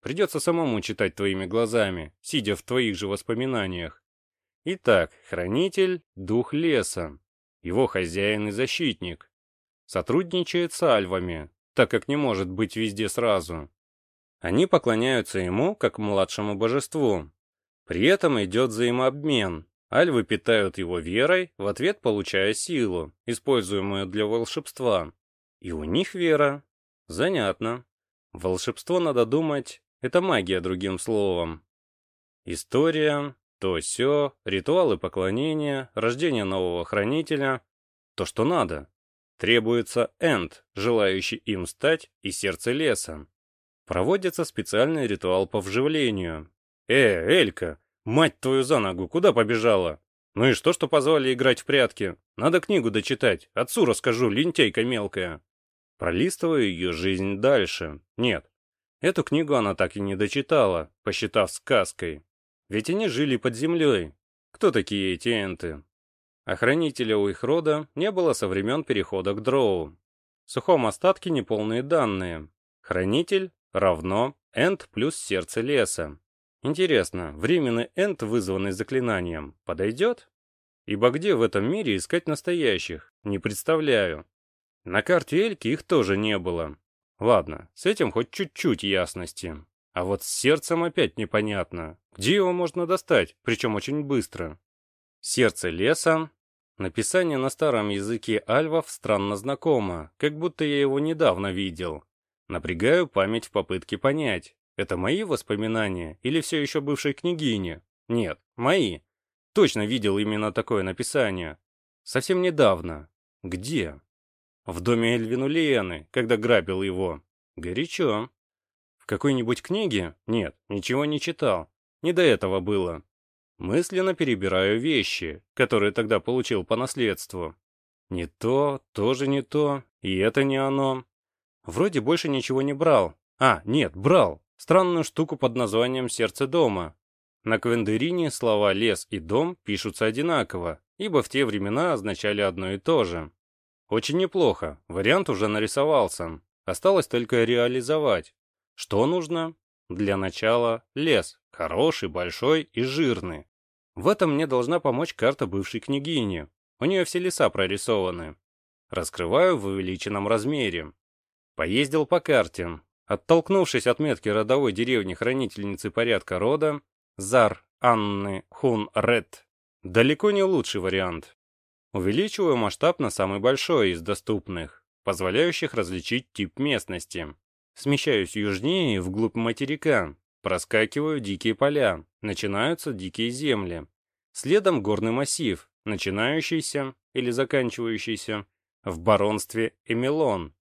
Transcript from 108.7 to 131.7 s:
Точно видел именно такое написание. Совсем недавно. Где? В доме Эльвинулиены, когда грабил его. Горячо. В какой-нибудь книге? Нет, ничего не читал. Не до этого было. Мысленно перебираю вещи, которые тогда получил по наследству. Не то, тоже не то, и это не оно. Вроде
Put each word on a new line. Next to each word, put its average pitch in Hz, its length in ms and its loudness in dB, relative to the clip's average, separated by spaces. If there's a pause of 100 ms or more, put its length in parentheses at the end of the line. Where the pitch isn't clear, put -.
Точно 127 320 4
видел 107 340 0
именно 107 340 -2
такое 107 300 0
написание. 95 720 -2 (460)
Совсем 180 400 0
недавно. 92 640 2 (320)
Где? 92 580 -4 (640)
В 85 160 -8
доме 117 340 2
Эльвинулиены, 120 960 -2
когда 117 260 2
грабил 98 460 2
его. 90 400 -4 (320)
Горячо. 117 720 -2 (680)
В - 100 -20
какой-нибудь 123 560 0
книге? 135 520 -2 (120)
Нет, 107 280 -2 (140)
ничего 123 360 -2
не 151 140 -2
читал. 110 520 -2 (320)
Не 170 100 0
до 180 80 2
этого 98 380 4
было. 90 420 -2 (560)
Мысленно 175 560 0
перебираю 98 640 2
вещи, 117 640 -2 (140)
которые 107 360 2
тогда 110 280 0
получил 120 440 -2
по 113 120 0
наследству. 101 800 -4 (540)
Не 87 180 -6
то, 139 640 0
тоже 127 360 0
не 139 140 0
то, 143 420 -2 (180)
и 95 160 -2
это 113 260 4
не 135 140 2
оно. 135 460 0 (600)
Вроде 151 360 0